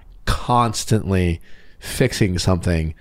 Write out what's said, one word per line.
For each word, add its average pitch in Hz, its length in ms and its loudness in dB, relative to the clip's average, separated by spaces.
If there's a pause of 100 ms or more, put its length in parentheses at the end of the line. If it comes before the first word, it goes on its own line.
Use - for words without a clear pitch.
(260)
constantly 104 1160 0 (380)
fixing 107 580 0
something 87 640 0